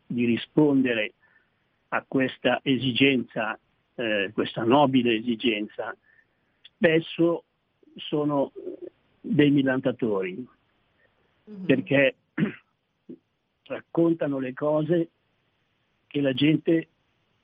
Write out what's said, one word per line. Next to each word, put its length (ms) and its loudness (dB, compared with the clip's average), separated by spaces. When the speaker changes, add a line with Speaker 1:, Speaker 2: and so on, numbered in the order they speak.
Speaker 1:
di 200 -2
rispondere 880 2
a 180 -4
questa 560 0
esigenza, 960 0
eh, 400 -2
questa 280 -4
nobile 520 4
esigenza, 800 -4
spesso 840 0
sono 560 -2
dei 300 4
millantatori, 960 0
Speaker 2:
Mhm. 200 -16
Speaker 1:
perché 500 0
<clears throat> 840 -8
raccontano 760 -2
le 140 -8
cose 580 -2
che 140 -6
la 120 0
gente 560 0